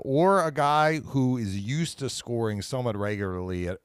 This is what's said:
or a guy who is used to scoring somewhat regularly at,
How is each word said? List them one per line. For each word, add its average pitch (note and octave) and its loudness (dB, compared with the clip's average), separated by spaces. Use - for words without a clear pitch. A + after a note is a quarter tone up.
or F3 4
a D#3 -4
guy D3+ 4
who B2+ 0
is G2+ -2
used C#3 -4
to C3+ -4
scoring A2 -4
somewhat A#2+ -2
regularly F#2 -2
at, F#2 -6